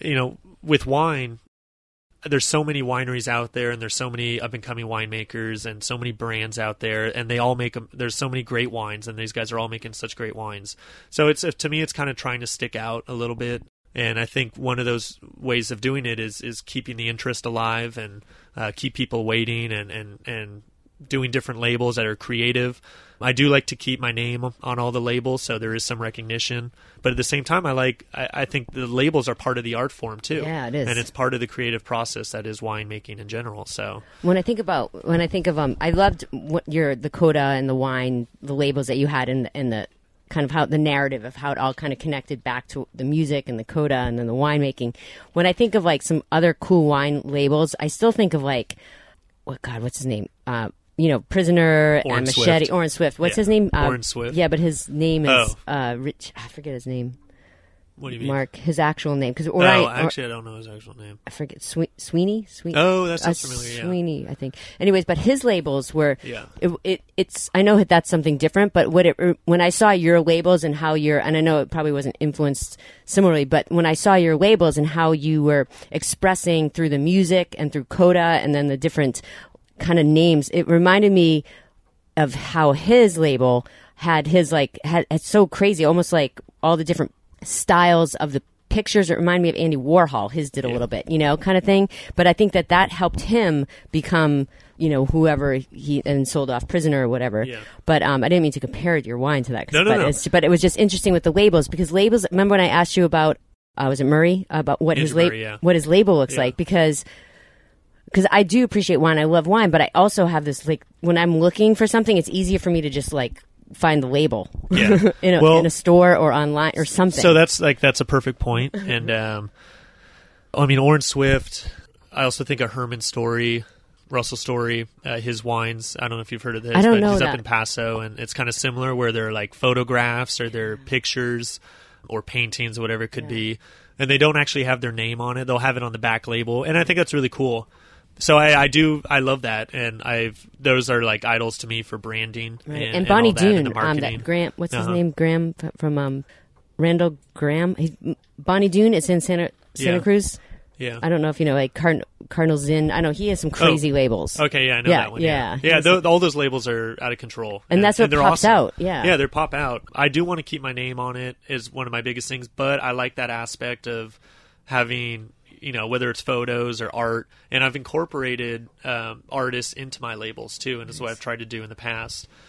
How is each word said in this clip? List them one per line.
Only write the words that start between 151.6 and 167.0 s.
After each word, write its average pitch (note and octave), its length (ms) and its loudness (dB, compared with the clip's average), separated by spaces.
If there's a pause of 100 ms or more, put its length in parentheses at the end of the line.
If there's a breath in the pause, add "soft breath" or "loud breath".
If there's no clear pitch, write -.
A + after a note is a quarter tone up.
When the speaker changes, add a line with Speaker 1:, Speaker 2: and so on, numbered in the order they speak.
Speaker 2:
Card-, D#3+ 300 0 (260)
Cardinal D#3+ 280 2
Zinn. D3+ 340 0
I - 100 0
know D#3 100 2
he G3 180 -4
has F#3+ 120 -2
some D#3 120 -4
Speaker 1:
Oh. - 40 -8
Speaker 2:
crazy D#3 360 2
labels. A2+ 460 0
Speaker 1:
Okay, C#3+ 280 2
yeah, B2 80 2
I A#2+ 60 0
know A#2+ 80 2
Speaker 2:
Yeah, E3+ 140 4
Speaker 1:
that G#2+ 100 -6
one. E3 80 -8
Speaker 2:
yeah. C#3 340 -2
Speaker 1:
Yeah, C3+ 40 -8 (100)
yeah E3 60 4
Speaker 2:
He's D3+ 100 2
Speaker 1:
tho-, F3+ 140 6
Speaker 2:
a - 80 -2
Speaker 1:
all E3+ 120 6
those E3 180 2
labels C3 320 -2
are A2+ 320 -6
out B2 120 -4
of A#2 40 -6
control. A2 520 -12
Speaker 2:
And F3+ 140 4
that's G#3 160 4
Speaker 1:
And A3+ 60 6
Speaker 2:
what D3+ 60 0
Speaker 1:
they're D3 100 4
Speaker 2:
pops E3 240 4
Speaker 1:
awesome. A3 60 8
Speaker 2:
out, D#3+ 260 4
yeah. E3+ 280 -4
Speaker 1:
Yeah, F3 120 4
they C#3 100 0
pop D3 260 -4
out. C3+ 300 -6 (100)
I C#3+ 160 0
do D3+ 160 0
wanna F3 180 -4
keep C#3+ 180 -10
my C3 120 -8
name B2 280 -8
on B2 160 -6
it B2+ 180 -10 (140)
is B2 220 -8
one C3 160 -8
of A2+ 40 -10
my A#2 100 -4
biggest A#2+ 280 -8
things, B2 180 -10
but C#3 340 -2
I B2+ 100 -4
like B2 240 -4
that B2 140 -6
aspect A#2 580 -8
of A2+ 320 -10 (460 soft breath)
having, A#2+ 640 -4 (300)
you C#3+ 100 -10
know, A2+ 160 -6
whether B2 220 -2
it's A2+ 120 -8
photos A#2+ 600 -4
or A2+ 120 -8
art, A#2 360 -4 (220 soft breath)